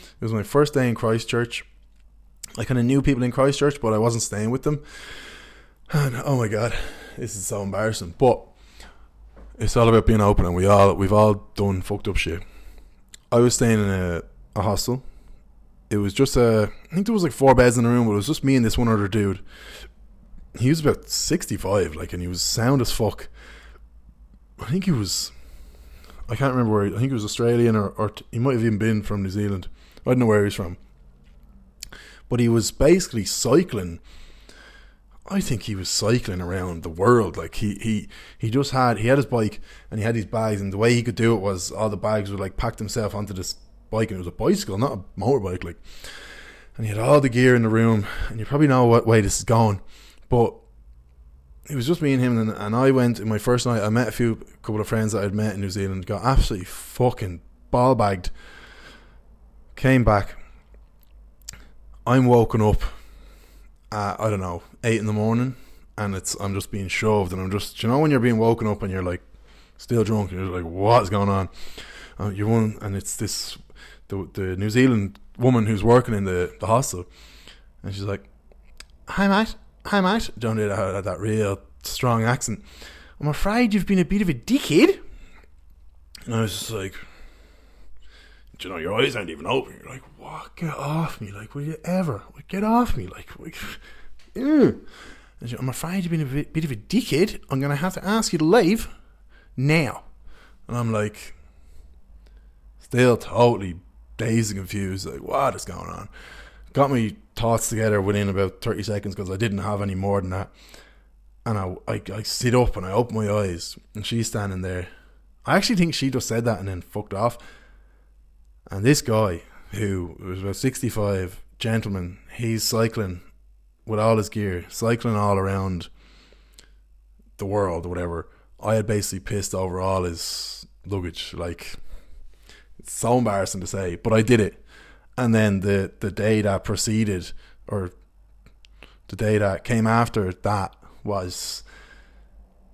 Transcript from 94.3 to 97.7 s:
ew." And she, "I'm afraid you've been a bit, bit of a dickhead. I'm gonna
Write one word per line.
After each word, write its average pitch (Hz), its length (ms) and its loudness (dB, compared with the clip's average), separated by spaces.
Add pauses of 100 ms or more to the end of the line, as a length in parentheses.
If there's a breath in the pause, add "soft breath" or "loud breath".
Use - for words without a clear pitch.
ew." 269 520 4 (540 loud breath)
And 120 100 -10
she, 120 80 -8
"I'm 131 120 -4
afraid 175 340 -4
you've 170 80 -4
been 160 100 0
a 143 40 -2
bit, 139 280 -4
bit 160 100 -2
of 139 80 -4
a 120 40 -6
dickhead. 185 720 0
I'm 135 100 0
gonna 143 160 0